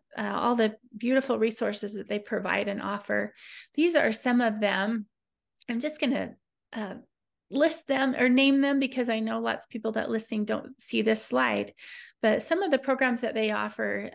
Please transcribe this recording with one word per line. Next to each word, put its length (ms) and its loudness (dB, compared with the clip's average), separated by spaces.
uh, 180 -4
all 220 2
the 180 2
beautiful 420 2
resources 540 -2
that 160 -10
they 100 -2
provide 480 -2
and 160 -4
offer. 520 -4
These 200 2
are 160 4
some 300 2
of 180 2
them. 480 0
I'm 100 -2
just 220 -4
gonna, 320 0
uh, 220 -8
list 360 2
them 300 0
or 120 4
name 340 6
them, 180 2
because 280 -2
I 120 0
know 180 -2
lots 280 -2
of 40 -20
people 220 -4
that 180 -2
listening 340 -2
don't 360 -6
see 220 -2
this 220 2
slide, 480 0
but 220 2
some 200 0
of 80 0
the 80 2
programs 420 0
that 140 -2
they 160 0
offer, 640 -4